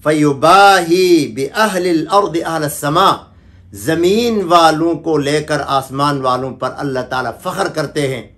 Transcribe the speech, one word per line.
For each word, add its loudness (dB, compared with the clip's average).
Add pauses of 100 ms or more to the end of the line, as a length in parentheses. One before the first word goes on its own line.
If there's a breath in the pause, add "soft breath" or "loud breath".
فیباہی 4
بأہل -2
الارض 0 (100)
اہل -4
السماء، 0 (600 soft breath)
زمین 0
والوں 2
کو -2
لے 0
کر -4
آسمان -2
والوں -2
پر -8
اللہ -6 (100)
تعالیٰ -4 (100)
فخر -4
کرتے -4
ہیں۔ -12